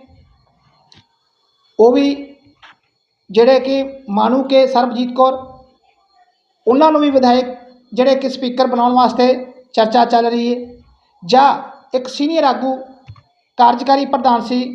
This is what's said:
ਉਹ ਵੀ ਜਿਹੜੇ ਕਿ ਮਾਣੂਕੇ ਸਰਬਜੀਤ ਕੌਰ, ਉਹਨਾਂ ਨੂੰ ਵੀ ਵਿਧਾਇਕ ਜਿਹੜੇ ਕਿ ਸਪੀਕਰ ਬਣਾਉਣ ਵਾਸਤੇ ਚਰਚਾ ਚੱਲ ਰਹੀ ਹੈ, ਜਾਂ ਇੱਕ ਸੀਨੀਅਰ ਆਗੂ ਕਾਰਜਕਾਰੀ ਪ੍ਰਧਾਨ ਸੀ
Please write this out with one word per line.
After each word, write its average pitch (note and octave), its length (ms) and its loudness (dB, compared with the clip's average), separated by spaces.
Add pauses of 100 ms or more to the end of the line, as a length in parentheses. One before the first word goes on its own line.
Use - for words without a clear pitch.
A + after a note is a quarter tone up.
(1800)
ਉਹ A3+ 140 6
ਵੀ C#4 420 -4 (920)
ਜਿਹੜੇ A#3+ 300 4
ਕਿ C4+ 240 -2 (260)
ਮਾਣੂਕੇ C4 580 0
ਸਰਬਜੀਤ B3 480 -2
ਕੌਰ, C4 180 2 (1300)
ਉਹਨਾਂ D4 240 4
ਨੂੰ D4+ 100 2
ਵੀ D4 80 0
ਵਿਧਾਇਕ B3+ 440 0 (400)
ਜਿਹੜੇ C4 220 2
ਕਿ C4+ 140 -4
ਸਪੀਕਰ B3+ 380 -2
ਬਣਾਉਣ A#3+ 260 0
ਵਾਸਤੇ B3 400 2 (400)
ਚਰਚਾ A3+ 320 2
ਚੱਲ A#3+ 220 0
ਰਹੀ A#3+ 260 -4
ਹੈ, A#3+ 160 -10 (540)
ਜਾਂ B3+ 240 4 (480)
ਇੱਕ B3+ 120 -6
ਸੀਨੀਅਰ D#4 360 -2
ਆਗੂ C4 320 -2 (800)
ਕਾਰਜਕਾਰੀ C4+ 480 2
ਪ੍ਰਧਾਨ B3 360 0
ਸੀ B3 220 -4 (120)